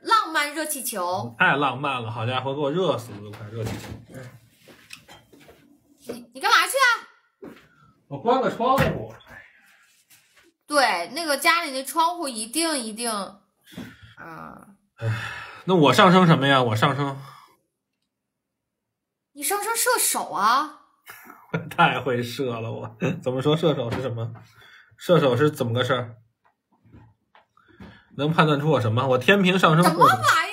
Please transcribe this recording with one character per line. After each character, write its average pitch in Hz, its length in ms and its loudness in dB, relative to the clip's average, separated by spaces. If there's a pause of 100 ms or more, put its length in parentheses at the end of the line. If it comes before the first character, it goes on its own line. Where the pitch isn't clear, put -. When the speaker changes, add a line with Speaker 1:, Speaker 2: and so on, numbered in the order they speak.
Speaker 1:
浪 403 280 0
漫 294 240 -2
热 311 100 -6
气 277 160 -8
球。 180 560 -6
Speaker 2:
太 170 200 2
浪 135 200 -2
漫 139 240 -6
了， 110 80 -10
好 113 160 -6
家 127 140 -2
伙， 135 160 -6
给 151 60 -6
我 139 100 -2
热 160 260 -2
死 110 140 -14
了 101 100 -16
都 104 100 -16
快， 110 200 -16
热 113 140 -8
气 - 60 -8
球。 107 60 -10 (2250)
Speaker 1:
你， - 200 -20
你 262 60 -20
干 381 100 -2
嘛 381 160 4
去 - 60 -4
啊？ 539 80 0 (1300)
Speaker 2:
我 139 100 -12
关 254 240 0
个 233 80 0
窗 254 260 0
户。 143 380 -2 (1500)
Speaker 1:
对， 214 480 0
那 330 100 -8
个 285 140 -2
家 339 260 2
里 302 60 -8
那 269 140 -6
窗 330 340 -2
户 330 100 -6
一 220 200 -10
定， 311 280 -2
一 220 160 -6
定， 233 200 -8
啊。 202 300 -8 (1500)
Speaker 2:
唉， 113 120 -8 (580)
那 185 100 2
我 143 180 6
上 202 180 8
升 185 140 8
什 165 100 8
么 135 120 2
呀？ 135 160 6
我 110 120 0
上 139 200 2
升 139 260 -4 (2000)
Speaker 1:
你 285 100 -16
上 403 200 -2
升 453 120 -4
射 466 240 0
手 - 320 -4
啊。 233 480 0 (500)
Speaker 2:
<laughs> - 400 -10
太 135 320 2
会 120 220 -2
射 117 360 -6
了， 113 120 -8
我。 110 260 -12 (240)
怎 127 100 -4
么 131 80 -4
说 151 160 2
射 156 200 0
手 117 160 -6
是 127 100 -6
什 131 80 -6
么？ 113 240 -8 (640)
射 170 220 4
手 127 180 2
是 147 140 2
怎 143 120 -4
么 117 80 -6
个 123 120 0
事 131 100 -2
儿？ 113 220 -6 (2000)
能 151 160 -2
判 165 140 4
断 143 120 2
出 151 120 0
我 123 100 2
什 110 100 0
么？ 127 160 0
我 127 120 2
天 196 240 4
平 180 160 2
上 170 160 6
升 170 80 6
射 339 80 6
手。 320 40 0
Speaker 1:
什 349 40 2
么 523 80 8
玩 740 100 6
意 740 40 -4 (320)